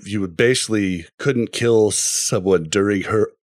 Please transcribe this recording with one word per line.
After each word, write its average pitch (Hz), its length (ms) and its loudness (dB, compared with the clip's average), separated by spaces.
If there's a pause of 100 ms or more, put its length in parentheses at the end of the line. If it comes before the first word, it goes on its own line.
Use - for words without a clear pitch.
you 104 160 -6
would 87 140 -8
basically 104 720 0 (120)
couldn't 120 360 -2
kill 113 380 2
someone 95 720 0
during 98 400 0
her - 280 0 (140)